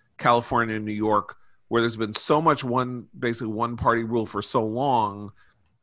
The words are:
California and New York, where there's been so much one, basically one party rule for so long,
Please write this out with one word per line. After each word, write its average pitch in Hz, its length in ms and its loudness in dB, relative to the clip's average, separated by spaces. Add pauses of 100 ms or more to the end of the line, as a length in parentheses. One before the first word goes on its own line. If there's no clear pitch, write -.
(180)
California 117 580 2
and 107 80 -6
New 107 160 -4 (100)
York, 104 260 2 (320)
where 117 140 2
there's 113 140 0
been 110 180 -4
so 151 260 2
much 156 220 2
one, 123 440 -2 (120)
basically 117 340 -4
one 117 240 -4
party 117 280 2
rule 113 220 0
for 101 160 -6
so 117 220 0
long, 110 680 -2 (500)